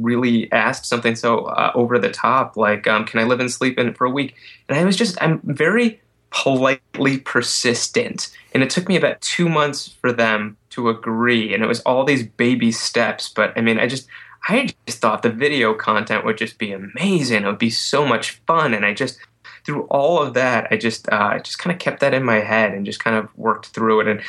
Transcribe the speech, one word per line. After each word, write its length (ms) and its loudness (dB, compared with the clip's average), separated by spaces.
really 460 2
asked 360 0
something 280 0
so, 300 0
uh, 320 0
over 240 2
the 100 0
top, 460 0
like, 320 2
um, 160 2
"Can 160 -2
I 40 2
live 140 2
and 140 -2
sleep 260 -2
in 160 0
for 120 0
a 40 0
week?" 240 -4
And 80 0
I 80 2
was 120 2
just, 260 0
I'm 220 2
very 560 0
politely 840 0
persistent. 1120 -2
And 80 4
it 80 0
took 180 -2
me 80 2
about 240 0
two 300 0
months 380 -2
for 120 0
them 440 0
to 180 -2
agree. 640 0
And 100 -2
it 40 -4
was 140 -2
all 240 2
these 220 0
baby 460 0
steps. 560 -2
But, 260 0
I 60 -2
mean, 180 2
I 80 2
just, 220 -6
I 220 0
just 140 -8
thought 220 0
the 60 2
video 460 0
content 500 -2
would 140 -2
just 180 -6
be 160 -6
amazing. 720 0
It 20 0
would 120 -2
be 100 2
so 380 0
much 400 -2
fun. 260 2
And 140 0
I 80 0
just, 240 -4
through 220 -4
all 340 2
of 100 -2
that, 380 0
I 80 0
just, 340 -4
uh, 260 2
just 200 -10
kinda 180 -2
kept 240 -4
that 140 2
in 100 0
my 160 4
head 320 2
and 140 -4
just 180 -8
kind 120 2
of 200 -2
worked 300 -2
through 340 2
it. 80 2
And 200 -2